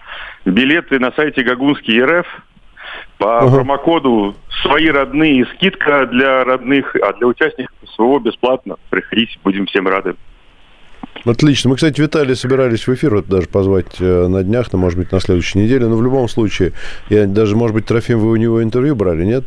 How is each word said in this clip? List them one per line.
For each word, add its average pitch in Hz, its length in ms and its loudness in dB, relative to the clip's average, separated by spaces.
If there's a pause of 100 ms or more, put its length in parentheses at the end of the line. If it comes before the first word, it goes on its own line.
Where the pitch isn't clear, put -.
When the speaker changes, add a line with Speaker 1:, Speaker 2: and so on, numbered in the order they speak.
(460)
Speaker 1:
билеты 135 540 0
на 123 140 0
сайте 151 300 -2
Гагунский 123 560 0
Р 131 200 2
Ф. 175 60 -4 (920)
По 113 220 0
Speaker 2:
Ага. 127 160 4
Speaker 1:
промокоду 135 800 0 (260)
«Свои 156 280 0
родные» 139 560 2 (100)
скидка 147 500 2
для 131 380 2
родных, 127 540 0
а 101 160 0
для 120 140 0
участников 127 460 -2 (140)
С - 100 -16
В - 60 0
О 135 160 4
бесплатно. 120 560 -2 (140)
Приходите, 107 420 -2 (120)
будем 95 240 -2
всем 95 200 -2
рады. 95 280 -2 (1080)
Speaker 2:
Отлично. 120 460 2
Мы, 131 80 0
кстати, 147 240 0
Виталия 147 340 0
собирались 127 500 0
в 127 80 0
эфир 131 220 0
вот 95 120 -2
даже 92 200 0
позвать, 95 520 0
э, 90 280 2
на 92 160 0
днях, 113 300 -2
ну, 92 60 0
может 90 200 0
быть, 87 140 -4
на 95 80 2
следующей 90 380 0
неделе. 117 280 2
Но 113 80 0
в 113 80 0
любом 127 240 0
случае, 101 460 -2 (360)
я 104 160 4
даже, 101 300 2
может 113 180 0
быть, 110 120 -2
Трофим, 113 340 0
вы 110 120 2
у 113 40 2
него 113 260 2
интервью 123 340 0
брали, 90 280 0
нет, 120 240 0